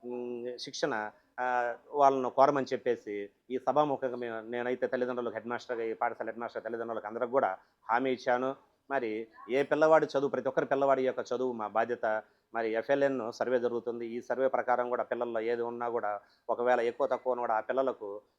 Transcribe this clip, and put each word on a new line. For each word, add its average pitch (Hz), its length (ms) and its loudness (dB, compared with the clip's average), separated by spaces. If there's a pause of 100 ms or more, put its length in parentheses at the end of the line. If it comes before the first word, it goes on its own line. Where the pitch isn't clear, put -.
ఉమ్, 123 540 -8
శిక్షణ, 120 520 -4 (280)
ఆ, 123 360 0 (180)
వాళ్ళను 135 360 6
కోరమని 135 440 4
చెప్పేసి 107 560 -4 (220)
ఈ 127 80 -2
సభాముఖంగా 135 560 0
మేము, 113 340 -8
నేనైతే 123 380 -2
తల్లిదండ్రులకు, 123 460 -2
హెడ్ 110 140 -8
మాస్టర్గా, 117 360 -6
ఈ 113 100 -2
పాఠశాల 113 340 -4
హెడ్ 113 100 -8
మాస్టర్ 117 260 -8
తల్లిదండ్రులకు 113 440 -6
అందరికి 117 240 -4
కూడా 113 260 2 (340)
హామీ 127 200 2
ఇచ్చాను. 127 440 0 (360)
మరి 113 360 -4 (220)
ఏ 135 140 4
పిల్లవాడి 156 420 6
చదువు, 139 240 0
ప్రతి 127 180 -2
ఒక్కరి 143 180 0
పిల్లవాడి 139 400 4
యొక్క 123 200 -2 (100)
చదువు 123 180 -2
మా 107 140 -4
బాధ్యత. 113 560 0 (300)
మరి 113 180 -2
ఎఫ్ఎల్ఎన్ 131 600 0
సర్వే 120 280 0
జరుగుతుంది. 117 480 -2
ఈ 113 140 -6
సర్వే 123 260 0
ప్రకారం 123 420 2
కూడా 120 140 0
పిల్లల్లో 120 360 -2
ఏది 117 220 -2
ఉన్నా 120 280 -4
కూడా, 104 300 -2 (300)
ఒకవేళ 120 320 2
ఎక్కువ 120 260 0
తక్కువ 127 260 -2
ఉన్నా 123 80 -4
కూడా, 117 140 0
ఆ 110 40 2
పిల్లలకు 110 640 -2 (180)